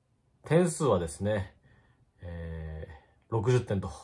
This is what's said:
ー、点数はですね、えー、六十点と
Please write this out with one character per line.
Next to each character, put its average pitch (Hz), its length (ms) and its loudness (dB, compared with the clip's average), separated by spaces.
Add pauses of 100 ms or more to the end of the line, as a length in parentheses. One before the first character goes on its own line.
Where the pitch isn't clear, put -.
(440)
ー、 - 40 -16
点 170 220 4
数 160 140 -2
は 107 160 6
で 82 80 -2
す - 120 -12
ね、 101 320 0 (680)
え 82 680 -10
ー、 - 440 -14
六 110 180 2
十 123 100 6
点 98 200 0
と 92 100 -6 (140)